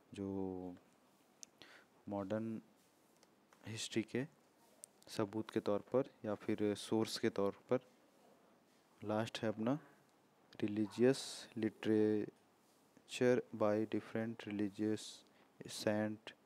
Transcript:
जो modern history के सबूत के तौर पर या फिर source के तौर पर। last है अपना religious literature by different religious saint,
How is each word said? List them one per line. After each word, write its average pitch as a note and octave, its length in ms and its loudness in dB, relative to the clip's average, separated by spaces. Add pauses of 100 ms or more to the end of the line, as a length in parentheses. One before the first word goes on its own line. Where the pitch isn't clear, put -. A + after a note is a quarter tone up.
(140)
जो F#2+ 600 -6 (1300)
modern G#2+ 540 -4 (1040)
history A2 360 -4
के B2 240 -6 (840)
सबूत G#2+ 420 -4
के A2+ 100 -2
तौर G2+ 200 0
पर C3 300 0 (140)
या G#2 100 -2
फिर G#2 400 0
source A2 440 0
के A2+ 120 2
तौर G2 220 0
पर। - 280 -2 (1200)
last G#2+ 340 0
है A2+ 100 0
अपना A2 300 0 (840)
religious A2 840 2 (120)
literature - 1800 0 (160)
by G#2+ 300 2
different A2+ 500 -4 (120)
religious G#2 520 0 (640)
saint, G#2+ 680 -2 (140)